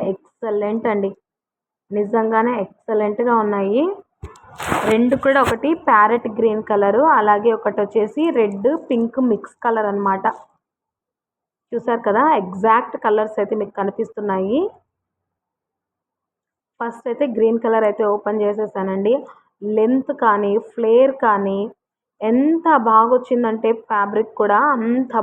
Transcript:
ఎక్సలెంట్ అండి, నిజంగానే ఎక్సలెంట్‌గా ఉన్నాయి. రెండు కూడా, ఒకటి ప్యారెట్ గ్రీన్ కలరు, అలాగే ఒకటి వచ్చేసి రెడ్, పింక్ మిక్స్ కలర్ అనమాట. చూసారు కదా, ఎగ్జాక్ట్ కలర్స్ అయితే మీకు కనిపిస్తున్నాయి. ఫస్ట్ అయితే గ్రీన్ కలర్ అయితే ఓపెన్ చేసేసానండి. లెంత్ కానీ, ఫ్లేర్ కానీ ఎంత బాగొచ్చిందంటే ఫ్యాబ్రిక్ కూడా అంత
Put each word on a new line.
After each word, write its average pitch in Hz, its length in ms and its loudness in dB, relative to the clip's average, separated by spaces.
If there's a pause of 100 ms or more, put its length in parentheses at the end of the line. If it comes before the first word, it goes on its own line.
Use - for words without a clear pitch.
(120)
ఎక్సలెంట్ 214 840 -6
అండి, 196 180 -2 (880)
నిజంగానే 220 540 0 (120)
ఎక్సలెంట్‌గా 214 680 -2 (100)
ఉన్నాయి. 208 360 0 (1120)
రెండు 240 320 2
కూడా, 277 220 2
ఒకటి 233 240 -2 (180)
ప్యారెట్ 226 380 4 (120)
గ్రీన్ 220 320 0
కలరు, 202 320 2 (160)
అలాగే 208 400 2
ఒకటి 214 260 -4
వచ్చేసి 214 380 -2 (160)
రెడ్, 202 320 0 (180)
పింక్ 233 320 -2 (120)
మిక్స్ - 340 -6
కలర్ 220 260 -2
అనమాట. 196 340 -2 (1500)
చూసారు 233 360 -4
కదా, 214 160 2 (180)
ఎగ్జాక్ట్ 202 600 0
కలర్స్ 214 380 0
అయితే 202 180 -4
మీకు 202 200 -8
కనిపిస్తున్నాయి. 202 800 -4 (2250)
ఫస్ట్ 233 320 -8
అయితే 254 140 -2 (100)
గ్రీన్ 226 300 2
కలర్ 226 240 2
అయితే 214 140 -2 (100)
ఓపెన్ 208 320 -2
చేసేసానండి. 202 680 -2 (640)
లెంత్ 254 340 2 (120)
కానీ, 202 280 2 (220)
ఫ్లేర్ 240 400 4 (120)
కానీ 196 340 0 (720)
ఎంత 311 440 2 (140)
బాగొచ్చిందంటే 226 840 2 (180)
ఫ్యాబ్రిక్ 208 520 -2
కూడా 208 180 4 (160)
అంత 240 480 -2